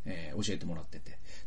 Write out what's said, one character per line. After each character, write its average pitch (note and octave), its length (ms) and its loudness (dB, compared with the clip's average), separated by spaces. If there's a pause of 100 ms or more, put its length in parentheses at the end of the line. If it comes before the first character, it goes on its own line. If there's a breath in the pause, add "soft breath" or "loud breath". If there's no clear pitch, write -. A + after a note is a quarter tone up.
え E2 300 -2
ー、 G#2 120 2
教 G#2 60 4
え E2+ 40 2
て D#2 80 0
も E2+ 100 2
ら D#2+ 80 0
っ - 20 -2
て - 140 -2
て。 - 180 0 (300 loud breath)